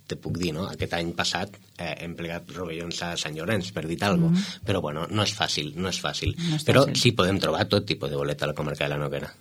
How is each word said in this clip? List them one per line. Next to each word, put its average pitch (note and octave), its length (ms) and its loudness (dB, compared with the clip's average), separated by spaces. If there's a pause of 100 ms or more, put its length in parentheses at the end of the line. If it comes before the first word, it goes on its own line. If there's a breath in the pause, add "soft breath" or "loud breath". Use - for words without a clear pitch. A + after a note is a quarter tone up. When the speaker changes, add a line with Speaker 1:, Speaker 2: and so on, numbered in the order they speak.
Speaker 1:
te - 80 -6
puc - 220 -4
dir, E2+ 160 0
no? F2 160 -4
Aquest D#2+ 240 -4
any E2+ 200 0
passat, F2+ 440 -2 (200)
eh, E2 220 -6
hem E2+ 160 -8
plegat E2+ 400 -6
rovellons E2+ 480 -6
a F2 140 -4
Sant D#2 180 -4
Llorenç, E2+ 380 -2
per D#3 120 -4
dir E2 200 -4
alguna E3 240 6
cosa. F3 100 6 (200 loud breath)
Speaker 2:
Mhm. - 60 -18
Speaker 1:
Però, - 160 0
bueno, D2+ 280 -2
no G#2 140 2
és F#2+ 120 0
fàcil, D2+ 400 -2
no F#2 140 -2
és F2 120 -2
fàcil. - 320 0 (160)
Speaker 2:
No D#3 60 2
és D3+ 80 -2
Speaker 1:
Però B2+ 220 8
Speaker 2:
fàcil. C3+ 100 2
Speaker 1:
sí B2 160 6
podem F#2+ 280 4
trobar D#2+ 280 2
tot G2+ 180 2
tipus D2 240 -2
de D2 60 -2
bolet C#2+ 260 0
a C#2+ 60 0
la D2 60 0
comarca D2 320 -2
de C#2+ 60 0
la D2 60 -2
Noguera. C#2+ 440 -4